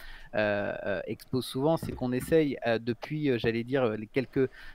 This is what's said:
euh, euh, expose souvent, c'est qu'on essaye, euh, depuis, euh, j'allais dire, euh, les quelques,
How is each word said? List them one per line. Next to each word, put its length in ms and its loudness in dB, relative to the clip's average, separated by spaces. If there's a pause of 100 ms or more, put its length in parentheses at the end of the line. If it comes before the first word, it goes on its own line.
(340)
euh, 400 0 (100)
euh, 220 -2
expose 400 -4
souvent, 300 2
c'est 160 -4
qu'on 180 -4
essaye, 560 2
euh, 140 2
depuis, 500 -2
euh, 80 4
j'allais 240 0
dire, 220 0
euh, 120 2
les 120 -8
quelques, 420 0 (240)